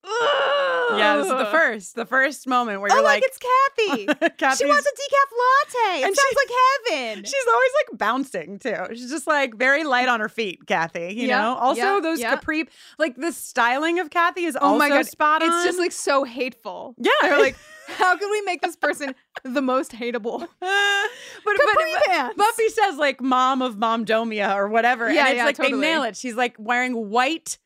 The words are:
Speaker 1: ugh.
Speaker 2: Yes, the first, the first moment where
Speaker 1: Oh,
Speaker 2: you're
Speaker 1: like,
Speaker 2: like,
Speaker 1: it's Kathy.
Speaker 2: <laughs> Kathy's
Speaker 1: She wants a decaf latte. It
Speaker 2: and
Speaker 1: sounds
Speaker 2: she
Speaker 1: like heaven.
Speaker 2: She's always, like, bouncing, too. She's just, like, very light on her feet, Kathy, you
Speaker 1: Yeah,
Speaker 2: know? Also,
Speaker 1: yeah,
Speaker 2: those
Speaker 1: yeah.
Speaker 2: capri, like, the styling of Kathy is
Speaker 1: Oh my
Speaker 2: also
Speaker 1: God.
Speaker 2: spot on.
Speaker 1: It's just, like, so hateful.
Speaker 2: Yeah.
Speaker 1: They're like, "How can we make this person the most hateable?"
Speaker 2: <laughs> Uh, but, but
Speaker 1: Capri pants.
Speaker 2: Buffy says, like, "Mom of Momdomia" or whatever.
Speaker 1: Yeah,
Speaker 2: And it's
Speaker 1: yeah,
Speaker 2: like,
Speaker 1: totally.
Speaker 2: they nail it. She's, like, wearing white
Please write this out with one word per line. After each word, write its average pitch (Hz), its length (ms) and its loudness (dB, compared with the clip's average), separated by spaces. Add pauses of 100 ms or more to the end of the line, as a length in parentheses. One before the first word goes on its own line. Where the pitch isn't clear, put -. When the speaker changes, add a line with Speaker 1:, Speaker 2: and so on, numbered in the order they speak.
Speaker 1:
ugh. 523 920 0
Speaker 2:
Yes, 427 320 2
the 262 160 0
first, 262 500 -2
the 233 100 -6
first 262 420 -2
moment 240 340 -2
where 202 100 0
Speaker 1:
Oh, - 40 6
Speaker 2:
you're 554 80 4
Speaker 1:
like, 523 200 4
Speaker 2:
like, - 20 -
Speaker 1:
it's - 140 -4
Kathy. 480 680 0
Speaker 2:
<laughs> 302 320 0
Kathy's 262 220 0
Speaker 1:
She 554 60 0
wants 571 200 4
a 554 60 2
decaf 554 400 0 (540)
latte. 349 160 0
It - 60 0
Speaker 2:
and 392 80 0
Speaker 1:
sounds 539 140 4
Speaker 2:
she 466 60 -2
Speaker 1:
like 539 160 0 (640)
heaven. 202 100 -12
Speaker 2:
She's 508 240 -4
always, 480 240 4 (180)
like, 220 80 -14
bouncing, 202 600 -4
too. 202 160 -4 (200)
She's 240 140 -14
just, 302 160 -8
like, 277 300 0
very 277 300 2
light 254 240 2
on 233 100 2
her 214 100 -4
feet, - 380 -8
Kathy, 170 460 -2
you 240 160 -4
Speaker 1:
Yeah, 247 120 2
Speaker 2:
know? 233 140 0
Also, 247 260 0
Speaker 1:
yeah, 392 200 2
Speaker 2:
those 320 180 -2
Speaker 1:
yeah. 240 160 0
Speaker 2:
capri, 311 300 -4 (340)
like, 302 160 -2
the 294 160 -4
styling 277 680 -2
of 320 100 -6
Kathy 349 340 0
is 302 160 -4
Speaker 1:
Oh 285 180 4
my 294 120 4
Speaker 2:
also 277 80 4
Speaker 1:
God. - 100 2
Speaker 2:
spot 311 360 0
on. 330 40 2
Speaker 1:
It's 339 160 0
just, 359 160 0
like, 349 140 -2
so 277 320 0
hateful. 240 720 -10
Speaker 2:
Yeah. 254 140 2 (100)
Speaker 1:
They're 294 180 2
like, - 160 2 (320)
"How 370 300 2
can 403 120 -6
we 415 120 -2
make 381 200 -4
this 349 140 -4
person 285 400 -4 (280)
the 262 180 -2
most 254 300 0
hateable?" 240 600 -6
Speaker 2:
<laughs> - 80 -18
Uh, 403 460 0 (380)
but, 415 120 0
but 587 100 6
Speaker 1:
Capri 622 260 2 (140)
pants. 339 300 0
Speaker 2:
Buffy 440 320 2
says, 392 280 0
like, 277 240 0
"Mom 254 400 2
of 247 140 -4
Momdomia" 220 800 0
or 202 120 0
whatever. 233 440 2
Speaker 1:
Yeah, 294 100 4
Speaker 2:
And 262 80 4
it's 254 80 2
Speaker 1:
yeah, 240 80 0
Speaker 2:
like, 277 120 0
Speaker 1:
totally. 269 240 0
Speaker 2:
they 302 120 0
nail 311 100 0
it. 214 140 -4
She's, 247 180 -8
like, 247 220 -2
wearing 240 540 -4
white 262 540 -2